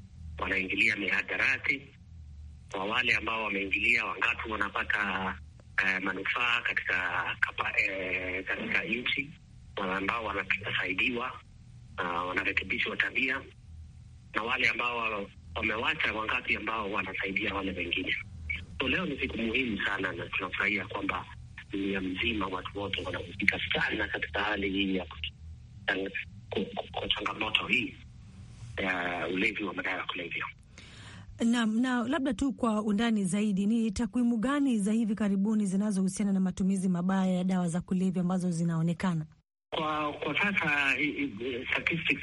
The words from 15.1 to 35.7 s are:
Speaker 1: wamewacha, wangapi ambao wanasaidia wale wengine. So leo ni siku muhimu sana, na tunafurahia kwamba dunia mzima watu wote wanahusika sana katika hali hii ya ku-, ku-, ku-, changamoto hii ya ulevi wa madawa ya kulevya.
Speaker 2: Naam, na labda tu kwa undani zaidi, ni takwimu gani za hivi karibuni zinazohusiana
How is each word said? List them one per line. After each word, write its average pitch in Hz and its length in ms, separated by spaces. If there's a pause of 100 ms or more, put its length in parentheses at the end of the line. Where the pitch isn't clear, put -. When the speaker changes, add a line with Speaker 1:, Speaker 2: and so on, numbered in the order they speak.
Speaker 1:
wamewacha, 113 580
wangapi 113 420
ambao 104 360
wanasaidia 98 640
wale 95 160
wengine. 87 440 (680)
So 131 60
leo 143 180
ni 143 140
siku 127 180
muhimu 113 480
sana, 98 260
na 87 140
tunafurahia 98 600
kwamba 92 380 (460)
dunia 98 300
mzima 95 460
watu 95 320
wote 98 240
wanahusika - 560 (140)
sana - 340
katika 101 360
hali 101 260
hii 95 260
ya 90 100
ku-, - 1040 (400)
ku-, - 160 (260)
ku-, 104 160
changamoto 98 600
hii 113 280 (840)
ya 90 500
ulevi 101 360
wa 92 100
madawa 92 240
ya - 60
kulevya. - 420 (1000)
Speaker 2:
Naam, 233 360
na 254 260
labda 269 260
tu 269 200
kwa 214 280
undani 214 440
zaidi, 202 400
ni 226 260
takwimu 240 460
gani 262 420
za 202 120
hivi 220 240
karibuni 208 500
zinazohusiana 196 680